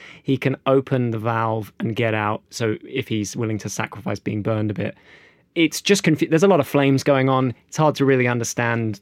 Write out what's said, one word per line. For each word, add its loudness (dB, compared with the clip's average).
he 0
can -2
open 2
the -4
valve -4
and -4
get 0
out. -2
So -4
if -8
he's -4
willing -4
to -10
sacrifice -6
being -6
burned -2
a -6
bit. -6
It's 0
just 2
confu-, 2
there's 4
a 6
lot 6
of -4
flames 2
going 4
on. 2
It's -12
hard 2
to 0
really 4
understand -2